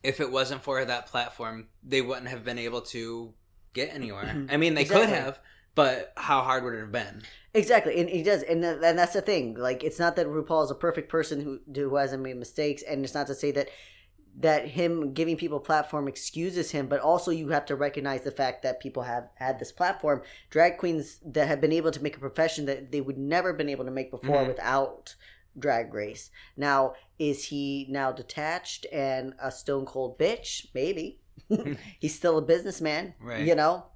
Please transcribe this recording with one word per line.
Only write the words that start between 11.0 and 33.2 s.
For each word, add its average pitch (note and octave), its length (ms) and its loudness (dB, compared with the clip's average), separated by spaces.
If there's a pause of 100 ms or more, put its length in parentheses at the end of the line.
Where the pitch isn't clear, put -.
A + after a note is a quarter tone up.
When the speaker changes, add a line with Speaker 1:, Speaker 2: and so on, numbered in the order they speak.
Speaker 2:
person D#3 320 0
who, C#3 180 -8 (140)
who C#3 220 -2
hasn't C3+ 260 0
made C3 160 -6
mistakes, C#3+ 460 -4
and C#3 220 -4
it's - 80 -8
not D3 140 -2
to C#3 80 -4
say C#3+ 160 0
that, C#3 180 0 (680)
that D#3 300 4
him D#3+ 440 0
giving D#3+ 240 0
people D3+ 240 -2
platform D3+ 480 0
excuses F3 640 -4
him, C#3 160 -2
but C#3 120 0
also E3+ 320 4
you D#3+ 180 -2
have D3 180 0
to C#3+ 80 0
recognize C#3 480 -2
the C3+ 80 -4
fact B2+ 320 -2
that B2+ 180 -2
people C3+ 220 -6
have A#2+ 320 -6
had C3 240 -4
this - 120 -10
platform. D#3+ 500 0 (280)
Drag E3+ 280 6
queens E3 480 -2
that D3 220 2
have C#3+ 140 2
been D#3 100 4
able E3 200 2
to C#3 120 -8
make C#3+ 140 -4
a - 20 -20
profession D3+ 460 0
that C3+ 260 -4
they D3 100 0
would C3 160 -4
never E3+ 360 0
been D3+ 160 -2
able C3 160 -4
to C3 60 -8
make C3 200 -4
before C3+ 280 0
Speaker 1:
Mm-hmm. C3 80 4
Speaker 2:
without B2+ 680 -2 (420)
Drag B2 360 0
Race. G#2+ 380 -8 (260)
Now, C3+ 380 4 (220)
is D3 280 0
he C#3 440 -4
now C3+ 220 0
detached D3+ 800 -6
and C3 500 -2
a C3 120 -4
stone C#3 320 -2
cold B2+ 340 -6
bitch? - 540 0
Maybe. D#3+ 520 -4
<laughs> - 40 -20 (220)
Speaker 1:
Mm-hmm. D3 220 0 (260)
Speaker 2:
He's D#3 160 -2
still E3 240 4
a - 20 2
businessman, E3 800 0